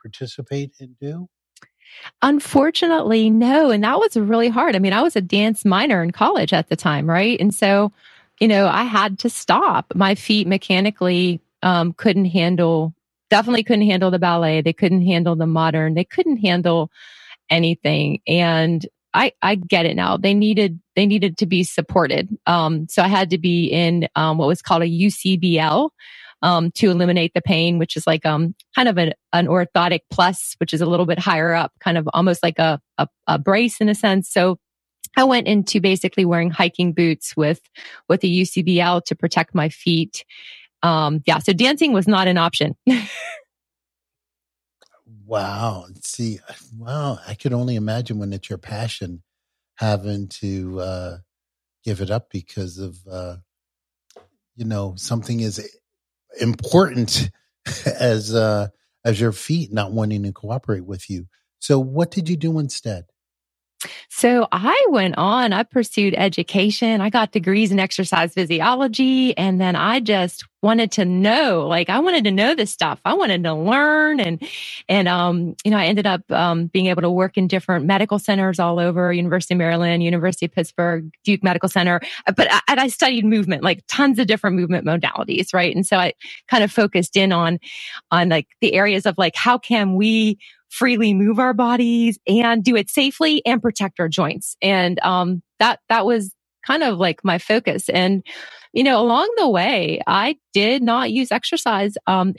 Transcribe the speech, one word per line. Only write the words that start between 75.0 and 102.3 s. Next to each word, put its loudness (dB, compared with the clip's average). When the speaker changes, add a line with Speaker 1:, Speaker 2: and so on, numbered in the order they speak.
Speaker 2:
um, 0
you 2
know, 4
I 2
ended 0
up, -2
um, 0
being 0
able 0
to 0
work 0
in 2
different -2
medical 0
centers 0
all 0
over, 0
University -2
of 2
Maryland, 0
University 0
of -6
Pittsburgh, -4
Duke 0
Medical 0
Center. 0
Uh, 0
but 2
I, 4
and 2
I 2
studied 0
movement, 0
like, 0
tons 2
of 0
different 0
movement 0
modalities, -4
right? 0
And 0
so 0
I 0
kind 2
of 0
focused 0
in 4
on, 0
on, 2
like, 0
the 2
areas 2
of, -2
like, 0
how 2
can 0
we 2
freely 2
move 2
our 2
bodies 2
and 2
do 4
it -2
safely 0
and 0
protect -4
our 0
joints. -4
And, 0
um, 0
that, 2
that 2
was -2
kind 0
of, 0
like, -2
my 0
focus. -2
And, 0
you 0
know, 4
along 2
the 2
way, 0
I 0
did 2
not 0
use -2
exercise, -2
um, 2